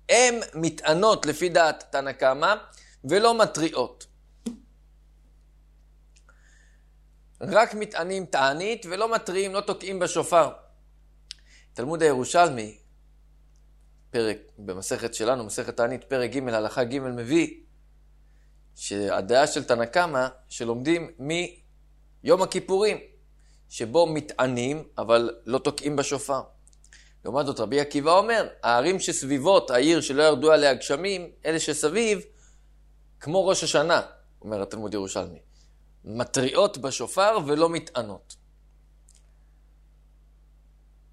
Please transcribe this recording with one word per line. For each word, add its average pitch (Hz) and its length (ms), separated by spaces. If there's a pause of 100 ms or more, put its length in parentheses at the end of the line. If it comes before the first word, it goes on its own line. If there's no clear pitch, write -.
הם 240 260 (200)
מטענות 160 720
לפי 151 220
דעת 165 420
תנא 135 220
קמא 143 420 (500)
ולא 220 340
מתריעות. 156 680 (3250)
רק 214 340
מטענים 190 520
תענית 160 640
ולא 220 240
מתריעים, 196 400
לא 202 60
תוקעים 196 380
בשופר. 165 520 (1200)
תלמוד 151 280
הירושלמי, 131 760 (1300)
פרק, 113 280 (200)
במסכת 104 560
שלנו, 117 300
מסכת 110 320
תענית, 123 280
פרק 123 260
ג', 131 180
הלכה 113 360
ג', 127 140
מביא 127 560 (1200)
שהדעה 101 720
של 147 180
תנא 117 200
קמא, 143 420 (220)
שלומדים 131 720
מיום - 1200
הכיפורים, 185 560 (720)
שבו 127 380
מטענים, 143 840 (100)
אבל 113 380 (100)
לא 123 120
תוקעים 143 380
בשופר. 135 460 (840)
לעומת 135 220
זאת, 120 140
רבי 117 200
עקיבא 143 380
אומר, 214 300 (140)
הערים 127 380
שסביבות 143 680
העיר 143 300
שלא 139 220
ירדו 156 300
עליה 143 220
גשמים, 175 560 (160)
אלה 160 140
שסביב, 196 600 (1000)
כמו 175 260
ראש 180 180
השנה, 156 380 (400)
אומר 104 200
התלמוד 104 320
ירושלמי, 95 440 (640)
מתריעות 135 720
בשופר 139 680
ולא 151 220
מטענות. 123 680 (2750)